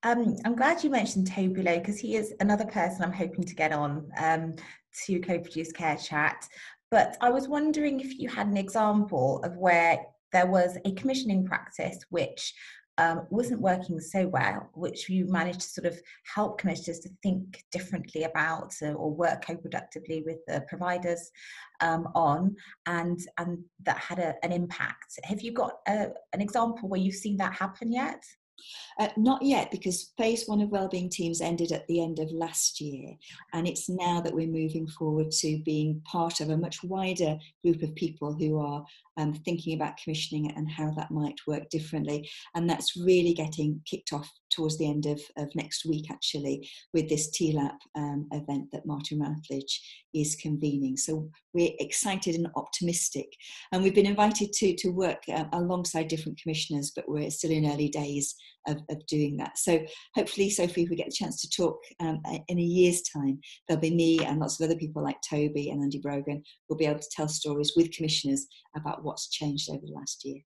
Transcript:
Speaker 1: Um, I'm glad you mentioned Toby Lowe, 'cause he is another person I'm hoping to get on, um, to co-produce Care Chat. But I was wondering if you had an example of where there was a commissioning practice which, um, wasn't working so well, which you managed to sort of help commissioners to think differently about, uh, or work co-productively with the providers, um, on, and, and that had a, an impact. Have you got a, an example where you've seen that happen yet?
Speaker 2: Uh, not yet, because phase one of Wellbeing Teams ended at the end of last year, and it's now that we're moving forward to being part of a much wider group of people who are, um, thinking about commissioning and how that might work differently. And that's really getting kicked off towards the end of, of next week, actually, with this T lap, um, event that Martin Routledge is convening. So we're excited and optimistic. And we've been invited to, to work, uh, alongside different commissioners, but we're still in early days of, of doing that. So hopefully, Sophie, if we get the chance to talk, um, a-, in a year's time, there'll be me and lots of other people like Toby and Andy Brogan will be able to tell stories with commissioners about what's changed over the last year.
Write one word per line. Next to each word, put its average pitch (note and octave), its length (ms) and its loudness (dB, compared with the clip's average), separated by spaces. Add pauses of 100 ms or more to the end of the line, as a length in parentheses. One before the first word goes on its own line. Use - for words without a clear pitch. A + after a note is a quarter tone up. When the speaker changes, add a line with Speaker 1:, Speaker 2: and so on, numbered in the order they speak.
Speaker 1:
Um, A#3 400 4
I'm A#3 120 2
glad D4 280 4
you D#4 60 4
mentioned G#3 380 2
Toby F#3 360 0
Lowe, F3 160 4
'cause G3+ 180 -4
he A3 200 -2
is G#3+ 240 -2
another G#3 240 4
person F#3 380 0
I'm F3+ 100 0
hoping E3+ 320 -2
to - 100 -10
get D#3 160 2
on, D3 460 -2
um, D#3+ 380 2 (500)
to F3+ 160 0
co-produce E3+ 500 -4
Care D#3 240 -2
Chat. - 500 -2 (460)
But - 300 6
I B3 80 6
was C4+ 180 2
wondering D4 540 0
if - 180 -8
you - 80 -6
had G#3 200 -2
an G3+ 100 2
example G#3 880 2
of F3 120 -4
where E3+ 500 6 (280)
there F3+ 140 8
was F3+ 360 4
a G3 80 0
commissioning G#3 540 2
practice - 520 -4 (120)
which, - 440 -4 (440)
um, E3 320 4
wasn't A#3+ 320 0
working F3+ 400 2
so F#3+ 260 0
well, G2+ 460 0
which - 340 -6
you F#3 200 2
managed F3+ 340 0
to - 60 -8
sort - 180 -8
of E3+ 120 0 (280)
help - 320 -2
commissioners - 420 -4
to - 100 -16 (140)
think F#3 480 -2
differently - 520 -6
about, D#3+ 580 -2
uh, D3+ 120 -2
or D3+ 200 -2
work D#3+ 320 2
co-productively - 800 -8
with D#3+ 200 -6
the D3 220 -4
providers, F3+ 640 -2 (480)
um, E3 360 2
on, E3 380 4 (320)
and, F3 340 0 (180)
and F3 260 -4 (200)
that - 140 2
had F3+ 220 -6
a, E3+ 240 0
an F3 80 0
impact. - 720 -4
Have G3+ 180 -4
you A#3 120 -6
got - 240 -2 (100)
a, G#3 220 0 (240)
an F#3+ 80 -2
example A3+ 480 0
where F#3+ 100 2
you've F#3+ 160 2
seen G3+ 220 -2
that F#3+ 160 0
happen A3+ 400 -4
yet? C#4 280 -2 (760)
Speaker 2:
Uh, G#3 200 2
not B3+ 240 6
yet, C4+ 280 4
because - 480 -4
phase A3+ 300 2
one G#3 140 4
of G#3 80 2
Wellbeing F#3+ 400 0
Teams E3+ 320 -2
ended E3+ 320 0
at - 140 -4
the E3+ 140 2
end E3 180 -2
of D#3 120 -2
last E3 480 -2
year, C#3 340 -8 (400)
and E3 140 0
it's - 220 -4
now F3 320 0
that - 120 -2
we're D#3+ 140 0
moving D#3+ 400 -2
forward D#3 440 0
to D#3 320 0
being D#3 420 0
part E3+ 340 0
of D#3 100 -2
a D#3+ 80 2
much E3+ 240 -4
wider F3+ 560 0 (240)
group E3 220 4
of D#3 120 -4
people D3+ 380 -4
who D#3 240 0
are, D3 280 -4 (320)
um, D#3 160 0
thinking E3+ 400 -4
about D#3 240 -4
commissioning D3+ 540 -4
and D3+ 180 -4
how D#3 220 -4
that D#3 200 -6
might D3+ 240 -2 (120)
work D3+ 220 -4
differently. D3+ 600 -4 (240)
And E3+ 160 2
that's - 260 0
really F3 380 6
getting D#3 520 0
kicked - 280 -6
off D3 160 -6 (200)
towards D#3 280 0
the D#3 120 2
end D3 160 0
of, D3 160 0 (160)
of D3 180 -6
next D#3 300 -4
week, D#3 240 -2
actually, C#3 600 -4 (240)
with D#3 160 2
this D3+ 220 2
T D#3+ 200 2
lap, C#3+ 260 0 (180)
um, D3 360 -2
event C#3+ 400 -4
that - 140 -10
Martin D3 340 -4
Routledge D3 600 -4 (320)
is D3+ 220 2
convening. C#3+ 600 0
So D#3 340 -2 (240)
we're E3+ 260 4
excited F#3+ 560 -2
and E3+ 200 0
optimistic. - 720 -2 (440)
And F#3 120 2
we've G3 120 6
been G3+ 100 10
invited G#3 480 4
to, F#3 240 4
to - 120 2
work, F3+ 380 0
uh, D#3 240 -2
alongside F3 560 0
different D#3+ 340 -4
commissioners, D3+ 540 -2
but - 120 -6
we're D3+ 240 -2
still D#3+ 200 0
in D#3 160 4
early D3 220 2
days C#3+ 440 -2 (340)
of, D3+ 220 -2
of D#3 180 -8
doing D3 300 2
that. - 200 -6
So D#3+ 280 4 (280)
hopefully, G3 360 2
Sophie, F3 340 2
if E3+ 60 0
we E3+ 60 0
get - 120 -4
the C#3 80 -8
chance - 260 -4
to - 80 -6
talk, - 300 0 (220)
um, D#3+ 240 0
a-, - 240 -6
in F3 100 2
a - 20 4
year's F3 400 6
time, C#3 380 0 (280)
there'll D#3 140 2
be E3 140 4
me E3 300 6
and D3+ 140 0
lots - 200 0
of E3 60 2
other D#3+ 120 4
people D#3 260 -4
like C#3+ 180 -2
Toby D3 480 0
and C#3+ 120 -2
Andy C#3+ 180 0
Brogan C#3+ 440 -4 (240)
will D#3 100 -2
be D#3+ 80 4
able D3 140 2
to - 120 -14
tell D#3 180 -2
stories D3 480 0
with E3 140 6
commissioners C#3+ 540 0 (300)
about D3+ 300 -6
what's - 240 -6
changed D3+ 400 -2
over C#3+ 160 -8
the D3+ 80 -12
last - 320 -10
year. C#3 160 -8 (120)